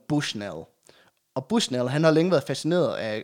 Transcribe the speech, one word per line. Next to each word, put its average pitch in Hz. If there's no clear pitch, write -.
Bushnell. 113
Og -
Bushnell, 127
han 151
har 160
længe 160
været 147
fascineret 151
af, 110